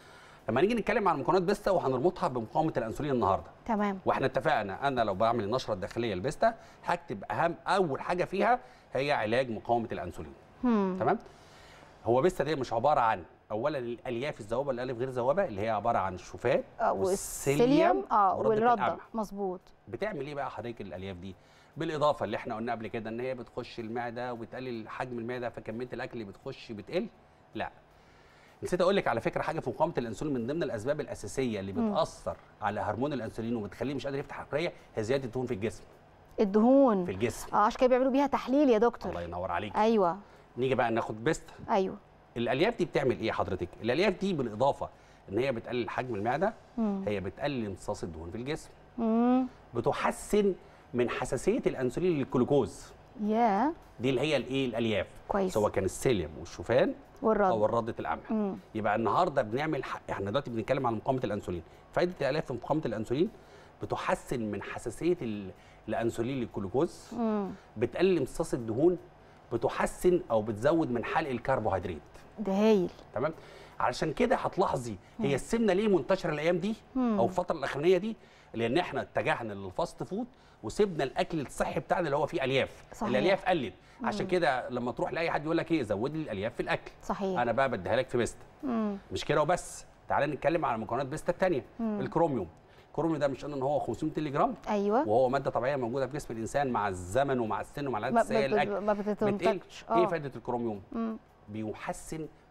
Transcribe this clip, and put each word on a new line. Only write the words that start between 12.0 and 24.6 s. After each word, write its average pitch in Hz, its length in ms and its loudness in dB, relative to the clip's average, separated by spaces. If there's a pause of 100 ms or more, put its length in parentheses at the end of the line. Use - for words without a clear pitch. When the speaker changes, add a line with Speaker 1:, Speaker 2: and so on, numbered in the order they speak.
Speaker 1:
هو 120 180 6
بيستا 180 220 2
دي 156 120 0
مش 127 160 -4
عبارة 131 280 4
عن 110 220 2 (280)
أولا 135 280 -2
الألياف 120 640 -6
الذوبة، 120 300 -2
الألياف 123 280 -4
غير 131 120 -2
ذوبة، 131 340 2
اللي 107 160 -4
هي 110 100 0
عبارة 110 280 2
عن 95 160 0
الشوفان 120 480 -2 (180)
Speaker 2:
آه، 214 120 2
Speaker 1:
والسيليوم 190 800 2
Speaker 2:
والسيليوم، 330 420 4
آه، 202 240 4
Speaker 1:
وردة 214 120 2
Speaker 2:
والردة. 220 260 4 (120)
Speaker 1:
القمح. - 140 -2 (140)
Speaker 2:
مظبوط. 196 460 -4 (280)
Speaker 1:
بتعمل 139 380 -6
إيه 147 80 -10
بقى 135 160 -4
حضرتك 113 300 -10
الألياف 92 360 -8
دي؟ 92 180 -12 (420)
بالإضافة 147 480 0
اللي 110 120 -4
احنا 117 180 -6
قلنا 113 180 -4
قبل 110 140 -6
كده 110 240 -6
إن 113 100 -6
هي 131 140 -4
بتخش 120 460 -10
المعدة 120 520 -6
وبتقلل 117 560 -10